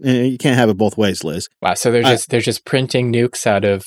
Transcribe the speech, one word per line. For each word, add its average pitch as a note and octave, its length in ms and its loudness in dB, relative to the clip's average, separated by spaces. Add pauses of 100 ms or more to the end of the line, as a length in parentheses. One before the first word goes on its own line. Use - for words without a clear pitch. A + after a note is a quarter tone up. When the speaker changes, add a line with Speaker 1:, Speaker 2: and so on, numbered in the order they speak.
Speaker 1:
Y-, C3+ 100 -2
you B2+ 280 0
can't C3 180 0
have B2 120 4
it G#2 80 2
both G#2 220 0
ways, G2+ 260 0
Liz. E2 240 -6 (140)
Speaker 2:
Wow, F#2 120 0
so - 160 0
they're A#2 140 2
Speaker 1:
Uh, C3 60 4
Speaker 2:
just, A#2 180 0
they're A#2+ 120 0
just A2 260 -4
printing B2+ 440 -2
nukes A#2+ 360 -2
out G2+ 180 2
of, G2 220 0